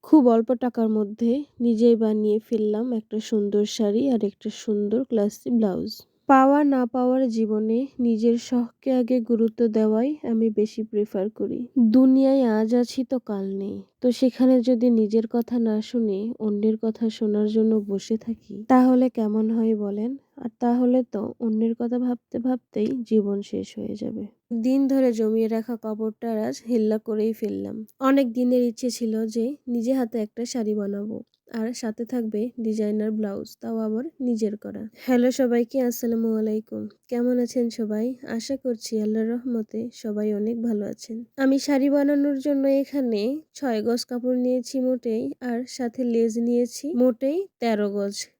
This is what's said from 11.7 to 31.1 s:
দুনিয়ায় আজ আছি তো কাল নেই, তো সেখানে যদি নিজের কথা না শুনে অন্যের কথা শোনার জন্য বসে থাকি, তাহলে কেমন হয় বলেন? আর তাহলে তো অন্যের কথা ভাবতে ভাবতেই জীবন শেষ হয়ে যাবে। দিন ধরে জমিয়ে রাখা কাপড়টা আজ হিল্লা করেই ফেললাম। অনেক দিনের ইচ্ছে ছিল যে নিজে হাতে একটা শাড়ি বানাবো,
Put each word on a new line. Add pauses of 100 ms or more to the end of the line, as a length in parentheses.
দুনিয়ায় (160)
আজ (120)
আছি (100)
তো (140)
কাল (160)
নেই, (260)
তো (120)
সেখানে (140)
যদি (140)
নিজের
কথা (120)
না (140)
শুনে (280)
অন্যের
কথা (120)
শোনার
জন্য (180)
বসে
থাকি, (180)
তাহলে (120)
কেমন (120)
হয় (100)
বলেন? (320)
আর (140)
তাহলে (160)
তো (240)
অন্যের
কথা
ভাবতে (100)
ভাবতেই (220)
জীবন (120)
শেষ (100)
হয়ে
যাবে। (400)
দিন (100)
ধরে (100)
জমিয়ে
রাখা
কাপড়টা (180)
আজ (140)
হিল্লা
করেই
ফেললাম। (320)
অনেক (100)
দিনের
ইচ্ছে (100)
ছিল (220)
যে (280)
নিজে
হাতে (100)
একটা (100)
শাড়ি
বানাবো, (400)